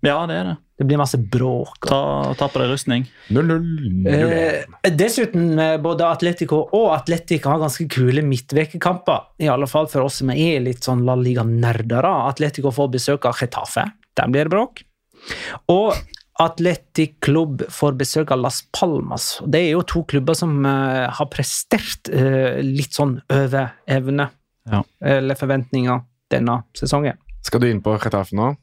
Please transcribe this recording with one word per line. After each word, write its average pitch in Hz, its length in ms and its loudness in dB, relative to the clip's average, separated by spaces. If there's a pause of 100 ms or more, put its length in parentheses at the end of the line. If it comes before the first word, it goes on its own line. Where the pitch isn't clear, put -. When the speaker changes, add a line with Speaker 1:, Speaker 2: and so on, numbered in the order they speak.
Speaker 1:
Ja, 151 180 0
det 165 140 -4
er 185 60 -4
det. 175 120 -4 (220)
Speaker 2:
Det 139 80 2
blir 143 100 4
masse 139 220 0
bråk 123 640 -2
og 139 80 -6
Speaker 1:
Ta, 139 480 0
ta 143 80 0
på 139 140 -2
deg 127 100 0
rustning. 131 320 0 (260)
Speaker 3:
Null 135 160 2
null, 165 200 2 (400)
null - 20 2
en. 156 560 2 (180)
Speaker 2:
Eh, 185 140 2
dessuten, 175 640 2
eh, 160 180 2
både 165 300 0
Atletico 165 540 0 (100)
og 208 240 4
Atletic 170 480 -2
har 147 160 2
ganske 156 300 -2
kule 131 340 2
midtvekekamper, 156 1000 0 (140)
i 156 100 2
alle 135 180 2
fall 151 200 2
for 135 200 0
oss - 140 -4
som 135 100 0
er 151 300 2
litt 123 260 -2
sånn 127 160 2
La 127 120 2
Liga-nerder, 117 840 0
da. 180 120 2 (160)
Atletico 143 420 -2
får 139 200 0
besøk 131 340 0
av 120 100 2
Getafe. - 480 -4 (320)
Der - 160 2
blir 147 160 2
det 156 80 -2
bråk. 233 300 -2 (840)
Og 196 260 4 (460)
Athletic 165 800 0
Club 151 480 0
får 143 300 0
besøk 147 340 0
av 131 80 2
Las 127 220 -4 (100)
Palmas. - 760 -2
Det 147 140 2
er 156 140 2
jo 175 80 2
to 170 240 -4
klubber 143 280 0
som, 151 320 0
eh, 135 460 0
har - 140 -4
prestert, - 800 -4
eh, 131 560 2
litt 135 320 -2
sånn 139 340 0
over 135 440 0 (120)
evne 139 440 -2 (360)
Speaker 1:
Ja. 107 160 0 (200)
Speaker 2:
eller 135 340 2
forventninger 127 680 -2 (260)
denne 120 320 0 (100)
sesongen. 143 440 -2 (260)
Speaker 3:
Skal - 160 0
du 123 100 4
inn 107 120 -2
på 107 180 0
Getafe 101 320 -2
nå? 117 320 0